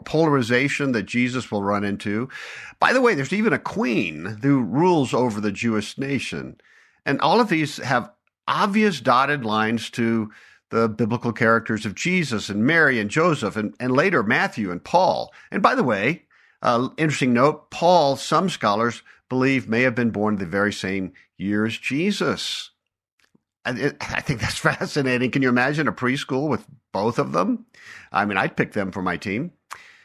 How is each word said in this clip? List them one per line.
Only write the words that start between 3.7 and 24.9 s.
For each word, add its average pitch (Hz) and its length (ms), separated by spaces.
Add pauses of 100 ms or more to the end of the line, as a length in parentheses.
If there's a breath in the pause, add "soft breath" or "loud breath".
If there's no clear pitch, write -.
who 139 180
rules 139 540
over 120 260
the 104 100
Jewish 107 460
nation. 120 640 (460 soft breath)
And 139 160
all 190 180
of 233 80
these 156 300
have 123 340 (340)
obvious 196 540
dotted 135 420
lines 110 500
to 113 380 (380 loud breath)
the 113 180
biblical 113 460
characters 113 540
of 95 80
Jesus 147 560
and 104 160
Mary 147 340
and 104 80
Joseph 143 480
and, 107 240
and 127 100
later 147 320
Matthew 117 480
and 87 140
Paul. 165 480 (180 loud breath)
And - 120
by 240 120
the 262 80
way, 120 420 (360 soft breath)
uh, 120 380
interesting 143 340
note, 139 380
Paul, 165 460
some 170 340
scholars 113 520 (280 soft breath)
believe 127 360
may 110 140
have 127 140
been 117 160
born 104 260
the 98 80
very 98 300
same 95 400 (240 soft breath)
year 104 260
as 113 140
Jesus. - 920 (960)
I, 120 40
it, 127 280
I - 220
think 117 220
that's - 160
<laughs> - 0
fascinating. 131 720